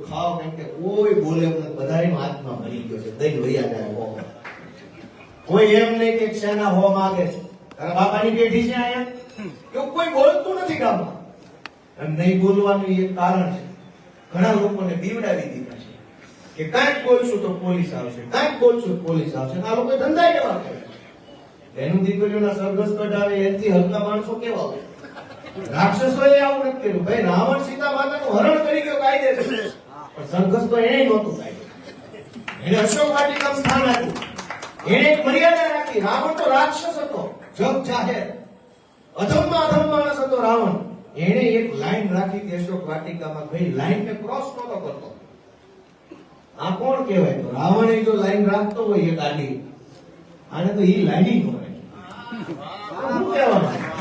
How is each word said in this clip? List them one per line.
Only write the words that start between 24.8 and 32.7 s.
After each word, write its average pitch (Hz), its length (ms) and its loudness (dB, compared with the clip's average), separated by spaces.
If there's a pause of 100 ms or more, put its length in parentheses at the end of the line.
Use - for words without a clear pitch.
રાક્ષસોએ 262 640 6
આવું 277 280 2
નથી 254 120 -4
કર્યું. 180 260 -2
ભાઈ, 220 180 0
રાવણ 175 400 2
સીતા - 280 -4
માતાનું 277 460 -2
હરણ 311 280 4
કરી 294 160 0
ગયો 285 160 -4
કાયદે 269 380 2
છે, 220 260 -4 (480)
પણ 151 220 -14
સરઘસ 190 380 2
તો 233 100 2
એને 254 260 4
નહોતું 214 320 0
કાઢ્યું. - 320 -14 (920)
એને 196 140 2